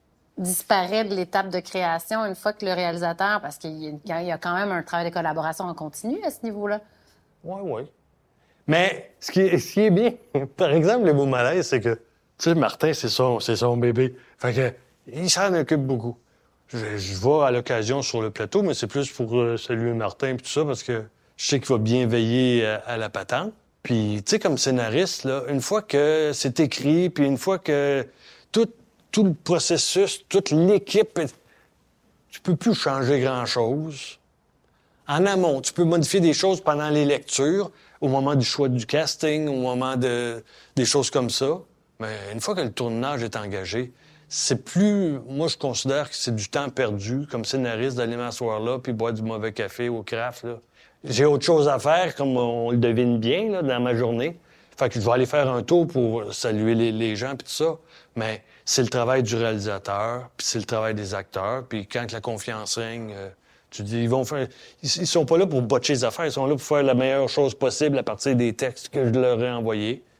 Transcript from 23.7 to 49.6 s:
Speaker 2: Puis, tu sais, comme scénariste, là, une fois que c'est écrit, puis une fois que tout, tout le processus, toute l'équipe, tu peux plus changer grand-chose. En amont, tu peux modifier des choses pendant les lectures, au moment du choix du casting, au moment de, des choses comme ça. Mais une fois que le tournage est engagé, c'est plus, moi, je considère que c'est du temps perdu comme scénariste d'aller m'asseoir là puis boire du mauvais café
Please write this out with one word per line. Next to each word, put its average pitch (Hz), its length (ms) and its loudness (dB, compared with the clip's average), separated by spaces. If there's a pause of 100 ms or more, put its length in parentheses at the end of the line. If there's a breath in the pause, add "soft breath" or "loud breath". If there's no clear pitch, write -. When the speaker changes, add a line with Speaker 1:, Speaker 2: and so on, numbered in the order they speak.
Speaker 2:
Puis, 107 420 0
tu - 60 -2
sais, 214 80 4
comme 170 180 2
scénariste, 127 680 0
là, 135 240 -2
une 139 120 -2
fois 208 220 -2
que 156 500 2
c'est 131 280 -2
écrit, 160 500 2
puis 147 160 2
une 139 100 2
fois 185 220 0
que 143 480 0 (460 loud breath)
tout, 226 160 2 (420)
tout 214 140 4
le 175 100 4
processus, - 960 0
toute 190 240 2
l'équipe, 190 680 4 (1120 soft breath)
tu - 100 -20
peux 180 140 2
plus 220 200 2
changer 135 460 2
grand-chose. 127 1000 -2 (880)
En 160 180 2
amont, 175 340 2
tu - 120 -6
peux 175 100 0
modifier 165 380 2
des 170 120 6
choses 185 280 2
pendant 151 300 0
les 151 140 4
lectures, 147 680 0 (280 soft breath)
au 127 80 0
moment 135 280 2
du 123 80 2
choix 139 240 0
du 123 180 -2
casting, 156 640 0
au 131 120 -2
moment 127 360 -2
de, 120 480 -2 (320 soft breath)
des 127 80 2
choses 135 260 2
comme 127 180 2
ça. 139 300 0 (400)
Mais 110 180 -8 (160)
une 113 80 -6
fois 208 140 -2
que 180 60 -4
le 120 120 -2
tournage 120 520 -4
est 113 120 -6
engagé, 104 560 -6 (360 soft breath)
c'est - 360 -2
plus, 190 540 2 (100)
moi, 147 200 -2
je - 80 -4
considère 135 520 -2
que - 80 -12
c'est 120 180 -2
du 101 140 -4
temps - 220 -2
perdu 117 600 -2
comme 113 140 -6
scénariste 123 520 -2
d'aller 120 200 -2
m'asseoir 117 440 -4
là 123 180 -2
puis 127 140 -6
boire 113 200 -2
du 110 100 -6
mauvais 110 300 -4
café 120 360 -4